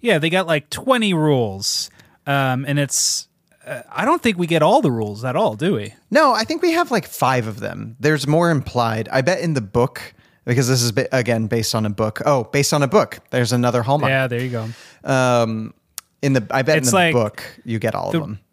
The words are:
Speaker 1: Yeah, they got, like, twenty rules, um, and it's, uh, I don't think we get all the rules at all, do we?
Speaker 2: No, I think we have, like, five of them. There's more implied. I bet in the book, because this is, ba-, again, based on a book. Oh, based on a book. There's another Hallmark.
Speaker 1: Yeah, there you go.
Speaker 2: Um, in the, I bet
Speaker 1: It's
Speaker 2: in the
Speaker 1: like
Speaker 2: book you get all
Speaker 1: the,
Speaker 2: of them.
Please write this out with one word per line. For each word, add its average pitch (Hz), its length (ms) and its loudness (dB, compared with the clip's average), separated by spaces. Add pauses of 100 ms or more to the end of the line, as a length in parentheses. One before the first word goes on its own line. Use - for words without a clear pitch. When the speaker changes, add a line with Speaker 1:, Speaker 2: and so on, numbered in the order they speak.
Speaker 1:
Yeah, 220 180 2
they 156 120 0
got, 185 160 0
like, 156 240 0
twenty 226 440 0
rules, 123 760 0 (360)
um, 135 420 0
and 143 100 0
it's, - 480 -2 (400)
uh, 135 140 -12 (100)
I 170 140 -4
don't 311 180 0
think 220 140 0
we 175 100 -2
get 156 160 2
all 220 200 4
the 175 100 2
rules 107 320 -4
at 131 120 -2
all, 165 180 0
do 156 220 0
we? 104 180 -8 (160)
Speaker 2:
No, 269 240 4
I 214 100 -2
think 311 160 -4
we 349 120 2
have, 339 180 0
like, 226 160 -2
five 127 400 0
of 104 140 -10
them. 104 380 -10
There's 139 280 0
more 165 240 2
implied. 117 600 -2
I 131 120 2
bet 147 180 0
in 160 140 0
the 131 80 -2
book, - 500 -2 (320)
because 123 240 2
this 127 140 2
is, 120 100 0
ba-, 123 240 -2
again, 117 300 0
based 113 280 -2
on 110 120 0
a 107 40 -2
book. 107 360 -4
Oh, 139 180 2
based 143 300 0
on 147 80 2
a 135 60 0
book. - 320 0 (100)
There's 123 220 0
another 123 300 2
Hallmark. 135 280 0
Speaker 1:
Yeah, 135 160 0
there 120 160 -4
you 127 80 -6
go. 113 180 -6 (420)
Speaker 2:
Um, 117 600 2 (480)
in 139 140 2
the, 117 160 2
I 135 120 0
bet 151 160 2
Speaker 1:
It's 131 100 0
Speaker 2:
in - 40 2
the 196 40 4
Speaker 1:
like 175 180 4
Speaker 2:
book 110 280 0 (220)
you 113 140 -4
get 110 160 -4
all - 160 -4
Speaker 1:
the, 170 80 0
Speaker 2:
of 156 60 -4
them. 104 160 -10 (120)